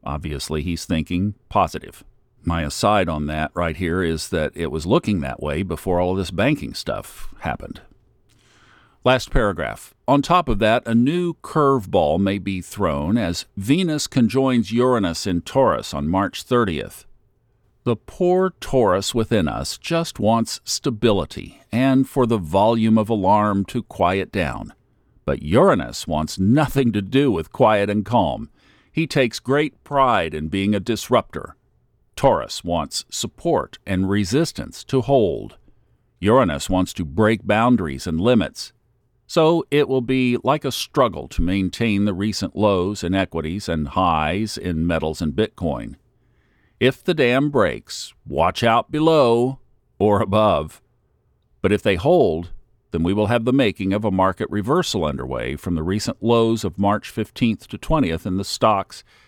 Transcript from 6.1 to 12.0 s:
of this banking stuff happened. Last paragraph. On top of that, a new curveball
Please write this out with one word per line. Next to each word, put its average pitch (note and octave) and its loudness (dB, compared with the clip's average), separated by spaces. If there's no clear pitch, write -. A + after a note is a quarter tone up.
of F#2+ -2
this F#2+ -4
banking G2+ -2
stuff - -10
happened. - -8
Last B2+ 4
paragraph. D#2+ -2
On C#3 4
top E3+ 2
of G#2+ 0
that, A2+ 2
a A#2 -2
new E3 2
curveball G2 2